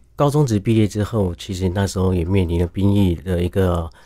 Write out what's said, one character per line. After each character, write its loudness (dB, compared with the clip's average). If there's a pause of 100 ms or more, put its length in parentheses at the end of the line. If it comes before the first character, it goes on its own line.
(160)
高 0
中 2
职 0
毕 0
业 4
之 -4
后， -2
其 -14
实 -2
那 0
时 -6
候 2
也 0
面 0
临 -2
了 0
兵 0
役 2
的 -4
一 -2
个 0 (160)